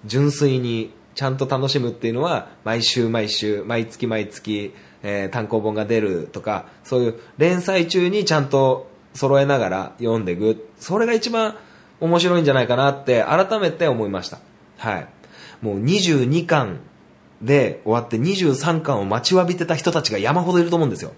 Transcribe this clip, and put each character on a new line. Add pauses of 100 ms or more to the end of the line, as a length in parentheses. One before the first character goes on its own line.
純
粋
に (220)
ち
ゃ
ん
と
楽
し
む
っ
て
い
う
の
は、 (140)
毎
週
毎
週、
毎
月
毎
月、 (300)
え
ー、
単
行
本
が
出
る
と
か、 (180)
そ
う
い
う (180)
連
載
中
に
ち
ゃ
ん
と (240)
揃
え
な
が
ら
読
ん
で
い
く。 (120)
そ
れ
が
一
番 (440)
面
白
い
ん
じ
ゃ
な
い
か
な
っ
て
改
め
て
思
い
ま
し
た。 (380)
は
い。 (540)
も
う
二
十
二
巻 (640)
で
終
わ
っ
て
二
十
三
巻
を
待
ち
わ
び
て
た
人
た
ち
が
山
ほ
ど
い
る
と
思
う
ん
で
す
よ。